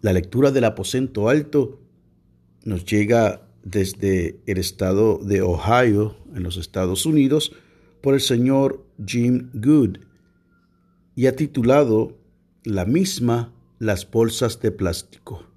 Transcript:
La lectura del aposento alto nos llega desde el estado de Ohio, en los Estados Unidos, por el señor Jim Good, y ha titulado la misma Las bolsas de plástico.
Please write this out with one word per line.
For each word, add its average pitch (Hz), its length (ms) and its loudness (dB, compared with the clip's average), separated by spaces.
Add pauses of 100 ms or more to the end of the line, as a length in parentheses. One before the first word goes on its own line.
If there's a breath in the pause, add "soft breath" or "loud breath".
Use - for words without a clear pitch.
La 101 100 0
lectura 95 380 2
del 131 140 2
aposento 113 640 -2
alto 147 500 0 (840)
nos 92 200 -6
llega 107 640 0 (160)
desde 95 840 -2
el 98 100 -2
estado 98 640 0
de 98 240 0
Ohio, 104 760 2 (160)
en 113 80 -8
los 90 160 -8
Estados 92 480 -4
Unidos, 151 460 2 (500 soft breath)
por 139 140 2
el 135 60 0
señor 135 680 0 (180)
Jim 120 480 -2
Good, 117 460 2 (1120)
y 127 140 0
ha 127 80 2
titulado 131 840 2 (460)
la 95 220 -2
misma 120 680 0 (240)
Las 107 320 -4
bolsas 113 500 0
de 107 120 -2
plástico. - 760 -8 (120)